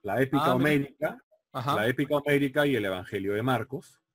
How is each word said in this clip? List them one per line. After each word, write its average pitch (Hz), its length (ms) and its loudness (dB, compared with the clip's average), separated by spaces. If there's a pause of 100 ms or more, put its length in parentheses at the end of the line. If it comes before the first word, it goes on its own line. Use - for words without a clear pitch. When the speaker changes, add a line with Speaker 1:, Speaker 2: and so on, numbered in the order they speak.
Speaker 1:
la 104 200 -2
épica 139 300 2
Speaker 2:
Ah, 127 40 2
mira. - 0 -
Speaker 1:
homérica, 143 680 0 (280)
Speaker 2:
Ajá. 135 240 -4
Speaker 1:
la 107 120 0
épica 135 280 0
homérica 143 500 2
y 139 100 2
el 107 100 0
Evangelio 98 480 -4
de 107 100 -2
Marcos. 127 580 -4 (140)